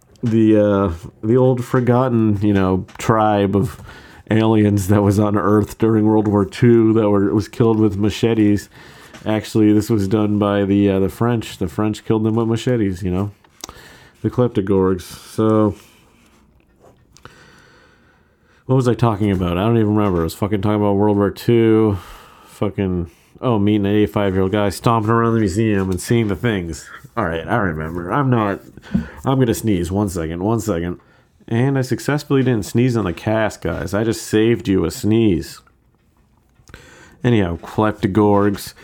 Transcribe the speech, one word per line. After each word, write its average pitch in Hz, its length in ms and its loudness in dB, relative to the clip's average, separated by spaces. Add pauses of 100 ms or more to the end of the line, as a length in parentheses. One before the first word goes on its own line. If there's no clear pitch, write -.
(220)
The, 110 360 2
uh, 101 360 2 (300)
the 113 140 2
old 127 260 2
forgotten, 120 760 0
you 104 120 2
know, 95 320 0 (120)
tribe 107 580 2
of 95 260 -2 (480)
aliens 107 600 2
that 104 120 4
was 101 160 2
on 104 200 0
Earth 101 400 0
during 110 280 2
World 107 220 2
War 101 180 2
Two 113 480 4
that 110 160 2
were, 101 240 2
was 104 140 0
killed 113 320 0
with 104 180 2
machetes. 104 720 0 (560)
Actually, 107 480 2
this 104 160 0
was 104 180 0
done 104 300 0
by 101 280 0
the, 101 240 2
uh, 95 100 0
the 95 100 0
French. 117 480 -4
The 92 100 -4
French 107 380 -4
killed 110 200 0
them 110 100 0
with 117 120 0
machetes, 113 540 -2
you 90 100 -4
know? 98 200 -4 (920)
The 117 80 -2
kleptogorgs. 95 720 0
So, 110 760 -2 (3000)
what 131 100 0
was 127 120 2
I 120 60 2
talking 107 380 0
about? 90 260 0
I 95 80 0
don't 117 120 2
even 107 180 2
remember. 101 260 0
I - 20 0
was 80 120 -4
fucking 101 260 -4
talking 107 200 0
about 101 120 0
World 101 240 2
War 101 140 2
Two. 110 680 2 (480)
Fucking, 95 640 -4 (320)
oh, 120 160 0
meeting 104 280 2
an 101 80 0
eighty-five-year-old 98 580 0
guy, 104 180 0
stomping 113 400 0
around 117 240 0
the 113 60 0
museum 101 500 0
and 90 100 -4
seeing 117 280 0
the 98 80 -4
things. 90 540 -6 (280)
All 107 80 -2
right, 82 200 -6
I 95 120 -2
remember. 87 560 -4
I'm 135 160 0
not, 107 320 0 (640)
I'm 135 140 0
gonna 117 140 2
sneeze. 90 380 -2
One 101 160 0
second, 85 340 -6
one 110 200 -2
second. 87 400 -4 (480)
And 135 280 0
I 131 40 -2
successfully 135 640 -2
didn't 123 200 0
sneeze 120 320 0
on 107 80 0
the 90 80 -2
cast, 110 500 -4
guys. 85 320 -6
I 107 120 0
just 113 200 -4
saved 110 440 0
you 92 160 2
a 80 60 -2
sneeze. 104 680 0 (1600)
Anyhow, 101 360 0
kleptogorgs. 104 1160 0 (100)